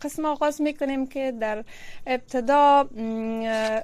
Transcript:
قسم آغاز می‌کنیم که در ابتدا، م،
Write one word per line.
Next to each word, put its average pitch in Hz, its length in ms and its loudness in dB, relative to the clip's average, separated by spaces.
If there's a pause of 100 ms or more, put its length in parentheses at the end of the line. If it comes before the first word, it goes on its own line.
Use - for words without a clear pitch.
قسم 311 240 -6
آغاز 294 360 0
می‌کنیم 277 460 -2
که 269 240 -4
در 214 320 -4 (440)
ابتدا، 277 760 4
م، 220 1000 -2